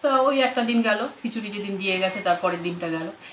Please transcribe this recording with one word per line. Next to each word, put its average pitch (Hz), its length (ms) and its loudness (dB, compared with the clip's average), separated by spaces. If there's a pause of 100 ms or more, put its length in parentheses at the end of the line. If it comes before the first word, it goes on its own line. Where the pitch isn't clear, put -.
তা 269 180 4
ওই 269 220 4
একটা 254 200 2
দিন 233 200 2
গেল, 220 260 0 (140)
খিচুড়ি 220 280 -6
যেদিন 202 260 -6
দিয়ে 185 220 -2
গেছে 190 220 0
তারপরের 175 420 0
দিনটা 175 260 -4
গেল। 160 180 -4 (260)